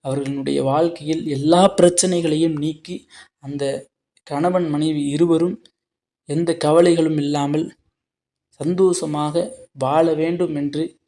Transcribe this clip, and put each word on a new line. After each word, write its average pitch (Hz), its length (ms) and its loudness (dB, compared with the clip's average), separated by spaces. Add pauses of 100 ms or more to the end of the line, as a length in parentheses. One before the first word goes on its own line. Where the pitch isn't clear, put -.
அவர்களுடைய 139 600 -4
வாழ்க்கையில் 156 640 -2
எல்லா 160 480 4
பிரச்சனைகளையும் 170 840 2
நீக்கி, 156 480 -8 (320)
அந்த 139 480 -6 (360)
கணவன் 170 460 0
மனைவி 151 400 0
இருவரும் 165 540 2 (640)
எந்த 165 320 -2
கவலைகளும் 160 600 4
இல்லாமல் 147 600 -2 (760)
சந்தோஷமாக 165 1040 -2 (180)
வாழ 151 420 0
வேண்டும் 165 400 -2
என்று 147 420 -6 (120)